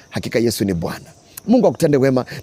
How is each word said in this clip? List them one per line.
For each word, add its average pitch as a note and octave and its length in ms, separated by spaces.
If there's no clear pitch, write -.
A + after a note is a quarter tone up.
"Hakika A2+ 280
Yesu A2+ 260
ni G2 100
Bwana." E2 300
Mungu A3+ 200
akutende D3 300
wema, B2+ 280